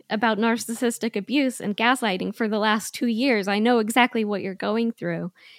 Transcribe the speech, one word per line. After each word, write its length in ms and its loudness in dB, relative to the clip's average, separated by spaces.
about 280 2
narcissistic 800 -2
abuse 440 0
and 160 -4
gaslighting 600 0
for 120 0
the 120 0
last 340 0
two 140 -2
years. 400 2
I 100 0
know 220 4
exactly 440 2
what 180 -4
you're 120 -6
going 380 -2
through." 400 -6